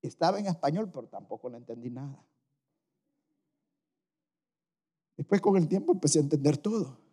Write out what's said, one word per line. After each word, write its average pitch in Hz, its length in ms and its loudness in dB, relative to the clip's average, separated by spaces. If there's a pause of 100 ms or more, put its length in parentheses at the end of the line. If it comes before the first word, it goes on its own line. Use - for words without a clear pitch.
Estaba 180 380 0
en 202 80 -4
español, 175 440 -2
pero 123 160 -14
tampoco 110 420 -12
la 120 80 -14
entendí 120 320 -10
nada. 135 360 -12 (3000)
Después, 190 240 0
con 202 140 4
el 170 120 4
tiempo, 214 240 0
empecé 156 260 2
a 147 60 4
entender 143 340 2
todo. 208 400 -4 (160)